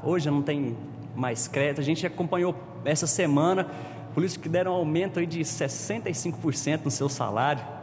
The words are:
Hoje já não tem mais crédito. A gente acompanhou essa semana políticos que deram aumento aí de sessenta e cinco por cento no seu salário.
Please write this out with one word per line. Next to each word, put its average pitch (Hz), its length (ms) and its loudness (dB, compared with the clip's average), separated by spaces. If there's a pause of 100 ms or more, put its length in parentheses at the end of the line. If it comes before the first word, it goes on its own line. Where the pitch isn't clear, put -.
Hoje 156 220 2
já 147 60 2
não 143 100 4
tem 139 340 0 (400)
mais 123 320 -2
crédito. 143 320 2
A 143 40 0
gente 165 240 0
acompanhou 175 480 0 (300)
essa 151 200 2
semana 165 640 4 (480)
políticos 175 260 0
que 165 80 -6
deram 180 220 2
aumento 175 480 2
aí 170 80 2
de 165 180 -2
sessenta 196 640 -4
e 175 60 -2
cinco - 240 -4
por 151 160 0
cento 156 300 0
no 139 60 2
seu - 160 0
salário. 123 560 2 (200)